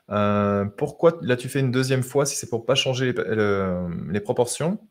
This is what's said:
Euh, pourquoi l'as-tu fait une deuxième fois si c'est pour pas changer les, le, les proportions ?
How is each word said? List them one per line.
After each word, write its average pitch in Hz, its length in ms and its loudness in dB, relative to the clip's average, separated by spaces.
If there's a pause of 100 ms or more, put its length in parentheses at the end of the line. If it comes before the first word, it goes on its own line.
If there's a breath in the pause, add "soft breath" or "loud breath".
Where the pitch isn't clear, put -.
Euh, 104 540 2
pourquoi 151 580 0
l'as-tu 123 280 -2
fait 143 100 -2
une 131 120 2
deuxième 127 320 2
fois 139 220 0
si - 120 -4
c'est - 120 -10
pour 113 160 -4
pas 135 100 4
changer 127 360 0
les, - 20 0
le, 95 1000 0
les 101 100 -2
proportions ? 143 580 -2 (120)